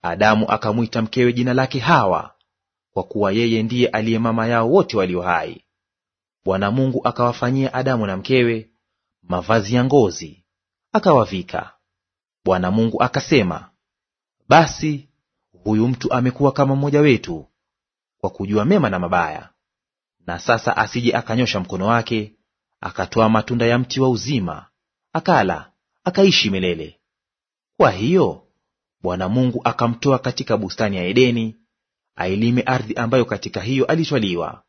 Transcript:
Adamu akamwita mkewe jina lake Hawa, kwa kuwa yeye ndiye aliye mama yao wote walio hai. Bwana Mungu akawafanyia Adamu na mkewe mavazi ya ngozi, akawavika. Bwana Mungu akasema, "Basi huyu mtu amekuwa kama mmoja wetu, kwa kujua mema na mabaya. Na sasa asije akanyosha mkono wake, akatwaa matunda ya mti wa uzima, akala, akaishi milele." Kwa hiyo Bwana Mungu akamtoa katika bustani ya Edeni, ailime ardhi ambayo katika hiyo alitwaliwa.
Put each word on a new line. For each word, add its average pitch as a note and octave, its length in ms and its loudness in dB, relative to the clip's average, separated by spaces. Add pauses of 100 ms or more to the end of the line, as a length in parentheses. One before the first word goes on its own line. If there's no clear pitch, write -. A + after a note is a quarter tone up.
Adamu G#2+ 480 2
akamwita A2+ 520 -2
mkewe A#2+ 300 0
jina B2 220 -2
lake C3 240 -2
Hawa, A2 560 0 (580)
kwa F#2+ 120 -6
kuwa G2+ 280 -2
yeye A2+ 300 0
ndiye A#2+ 260 0
aliye A2 300 -2
mama A2+ 280 0
yao A#2 240 0
wote F#3 260 2
walio F#2 260 0
hai. E2+ 420 -4 (800)
Bwana G2 260 0
Mungu C3 380 0
akawafanyia B2 680 -2
Adamu B2+ 320 -2
na F#2+ 100 -4
mkewe A#2 540 0 (520)
mavazi G2 520 0
ya B2 100 4
ngozi, G#2 600 0 (480)
akawavika. B2 760 0 (760)
Bwana F#2 260 2
Mungu A2+ 320 2
akasema, A#2 680 0 (760)
"Basi D3+ 600 2 (560)
huyu G#2+ 240 2
mtu - 240 -2
amekuwa B2+ 400 0
kama C3+ 240 0
mmoja C#3+ 240 0
wetu, G#2+ 460 2 (720)
kwa G2 120 -4
kujua G#2 340 -2
mema D3+ 260 2
na F#2 80 -4
mabaya. F2+ 520 -2 (760)
Na F2 120 -8
sasa A#2 380 0
asije A#2 400 -2
akanyosha A#2 440 -2
mkono F#2 260 -6
wake, A2 500 -2 (440)
akatwaa A2 480 -2
matunda A#2 380 0
ya A#2+ 120 2
mti B2+ 220 -4
wa C3 80 4
uzima, G#2 580 -4 (460)
akala, G#2+ 600 0 (320)
akaishi F#3 460 2
milele." F2 500 -4 (760)
Kwa C#3 140 6
hiyo A2 560 0 (560)
Bwana F#2 260 -4
Mungu A#2+ 360 0
akamtoa A#2+ 540 0
katika A#2+ 380 -4
bustani G2+ 400 -4
ya F2+ 80 -4
Edeni, A2+ 520 2 (600)
ailime A2 460 0
ardhi A2+ 320 -2
ambayo A#2+ 300 0
katika - 360 -8
hiyo C3 240 -2
alitwaliwa. A2 840 -2